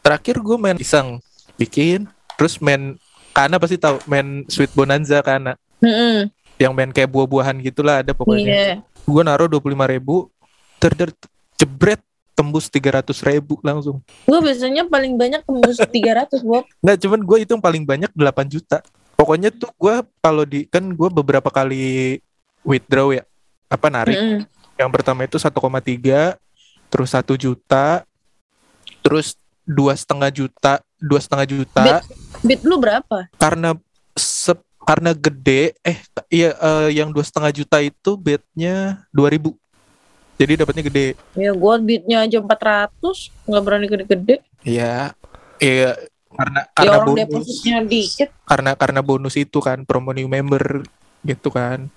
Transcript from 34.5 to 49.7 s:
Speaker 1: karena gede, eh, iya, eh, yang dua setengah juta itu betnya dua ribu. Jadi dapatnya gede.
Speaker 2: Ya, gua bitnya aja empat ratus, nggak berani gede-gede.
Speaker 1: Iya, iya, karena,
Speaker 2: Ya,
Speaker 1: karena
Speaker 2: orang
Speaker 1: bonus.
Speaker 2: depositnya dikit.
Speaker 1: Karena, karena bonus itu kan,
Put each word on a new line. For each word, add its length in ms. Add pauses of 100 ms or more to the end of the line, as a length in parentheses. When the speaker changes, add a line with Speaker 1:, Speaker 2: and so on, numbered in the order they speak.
Speaker 1:
karena 280
gede, 680
eh, 180 (300)
iya, 280
eh, 440
yang 120
dua 120
setengah 280
juta 280
itu 400
betnya 800 (120)
dua 200
ribu. 240 (800)
Jadi 240
dapatnya 260
gede. 220 (260)
Speaker 2:
Ya, 220
gua 240
bitnya 400
aja 180
empat 220
ratus, 720 (160)
nggak 160
berani 240
gede-gede. 560 (180)
Speaker 1:
Iya, 540 (420)
iya, 380 (340)
karena, 320
Speaker 2:
Ya, 140
Speaker 1:
karena 180
Speaker 2:
orang 140
Speaker 1:
bonus. 160
Speaker 2:
depositnya 580
dikit. 480 (140)
Speaker 1:
Karena, 320
karena 240
bonus 360
itu 240
kan, 220